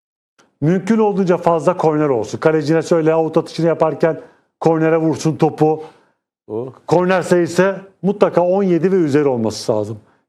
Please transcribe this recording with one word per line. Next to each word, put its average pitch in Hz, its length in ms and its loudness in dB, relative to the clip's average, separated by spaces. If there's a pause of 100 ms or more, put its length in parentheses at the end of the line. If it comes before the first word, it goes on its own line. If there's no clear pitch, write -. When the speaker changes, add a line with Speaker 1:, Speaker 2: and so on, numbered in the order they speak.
(600)
Speaker 1:
Mümkün 185 360 0
olduğunca 190 400 2
fazla 170 400 0
korner 151 320 0
olsun. 113 280 -2
Kalecine 156 440 0
söyle, 160 320 0
avuç 160 240 -2
atışını 160 300 -2
yaparken 160 540 0 (380)
kornere 160 380 2
vursun 160 380 -2
topu. 156 480 0 (640)
Speaker 2:
O. 113 260 -8 (140)
Speaker 1:
Korner 180 340 2
sayısı 180 540 0 (260)
mutlaka 190 400 2
on 185 220 0
yedi 180 280 0
ve 190 40 2
üzeri 147 320 2
olması 117 440 -2
lazım. 107 280 -4 (300)